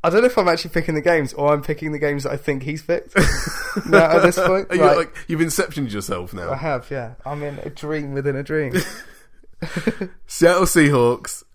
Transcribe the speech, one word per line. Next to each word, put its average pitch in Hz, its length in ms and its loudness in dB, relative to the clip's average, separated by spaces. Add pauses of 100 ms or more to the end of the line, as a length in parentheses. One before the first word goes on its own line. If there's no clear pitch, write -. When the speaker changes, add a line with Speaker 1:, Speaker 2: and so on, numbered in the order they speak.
Speaker 1:
I 165 60 2
don't 190 120 4
know 247 80 4
if 247 100 0
I'm 180 100 2
actually 165 220 -2
picking 160 240 0
the 151 80 0
games 160 320 2
or 147 180 2
I'm 147 80 2
picking 151 320 -4
the 147 60 -6
games 143 240 0
that 131 100 -4
I 135 60 -4
think 135 240 -4
he's 151 200 -8
picked. - 380 -4
Speaker 2:
<laughs> - 40 4 (640)
Speaker 1:
No, 196 120 6
at 165 240 6
this 175 140 4
point, 185 340 2
Speaker 2:
Are 180 40 -2
you, 175 80 4
Speaker 1:
right. 147 140 8
Speaker 2:
like, 165 180 -2 (140)
you've 160 120 -2
inceptioned 151 520 -2
yourself 92 420 -6
now. 87 160 -8
Speaker 1:
I 135 60 -4
have, 135 340 -6
yeah. 123 240 -8 (100)
I'm 147 200 -8
in 143 160 -10
a 143 100 -10
dream 147 440 -8
within 139 200 -2
a 139 80 -6
dream. 151 300 -4
Speaker 2:
<laughs> - 1500 -8
Seattle 175 380 4
Seahawks 139 800 2 (100)